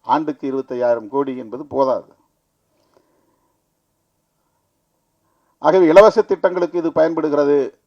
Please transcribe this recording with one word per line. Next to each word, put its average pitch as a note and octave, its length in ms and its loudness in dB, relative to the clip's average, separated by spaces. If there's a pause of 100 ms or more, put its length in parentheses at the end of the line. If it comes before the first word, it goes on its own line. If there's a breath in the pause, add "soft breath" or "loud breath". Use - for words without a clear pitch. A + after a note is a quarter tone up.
ஆண்டுக்கு D3 500 -4
இருபத்தையாயிரம் B2 560 -4
கோடி C3+ 300 -6
என்பது B2 280 -14
போதாது. C3 480 -4 (3500)
ஆகவே F3 300 2
இலவச G3+ 340 6
திட்டங்களுக்கு F3 560 -2
இது E3 140 -4
பயன்படுகிறது D3 960 -2